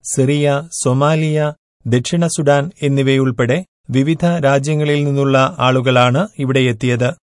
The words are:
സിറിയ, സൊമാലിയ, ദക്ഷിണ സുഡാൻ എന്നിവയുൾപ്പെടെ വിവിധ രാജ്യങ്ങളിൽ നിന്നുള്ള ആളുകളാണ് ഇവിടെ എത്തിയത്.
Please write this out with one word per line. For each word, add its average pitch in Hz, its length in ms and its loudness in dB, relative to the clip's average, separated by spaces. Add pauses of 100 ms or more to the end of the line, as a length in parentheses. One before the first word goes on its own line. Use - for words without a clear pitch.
സിറിയ, 143 580 0 (220)
സൊമാലിയ, 151 680 0 (340)
ദക്ഷിണ 127 400 0
സുഡാൻ 143 440 0 (120)
എന്നിവയുൾപ്പെടെ 135 800 0 (260)
വിവിധ 139 340 0
രാജ്യങ്ങളിൽ 147 800 0
നിന്നുള്ള 139 540 0
ആളുകളാണ് 127 720 2 (100)
ഇവിടെ 131 220 0
എത്തിയത്. 123 520 0 (120)